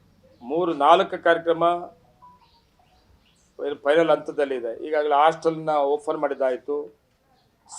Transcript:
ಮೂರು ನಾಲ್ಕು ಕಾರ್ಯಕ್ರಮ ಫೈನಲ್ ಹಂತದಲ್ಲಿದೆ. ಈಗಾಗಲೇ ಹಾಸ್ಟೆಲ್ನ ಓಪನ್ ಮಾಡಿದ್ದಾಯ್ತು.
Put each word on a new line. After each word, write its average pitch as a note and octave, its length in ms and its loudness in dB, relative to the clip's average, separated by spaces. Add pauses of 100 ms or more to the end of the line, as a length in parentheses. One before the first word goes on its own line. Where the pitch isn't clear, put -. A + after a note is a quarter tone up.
(420)
ಮೂರು E3 320 -2
ನಾಲ್ಕು E3+ 500 4
ಕಾರ್ಯಕ್ರಮ E3 400 0 (2250)
ಫೈನಲ್ D#3 260 4
ಹಂತದಲ್ಲಿದೆ. C#3 760 -2
ಈಗಾಗಲೇ D3+ 280 0
ಹಾಸ್ಟೆಲ್ನ D#3+ 540 2
ಓಪನ್ D3 480 -2
ಮಾಡಿದ್ದಾಯ್ತು. C#3 840 -4 (800)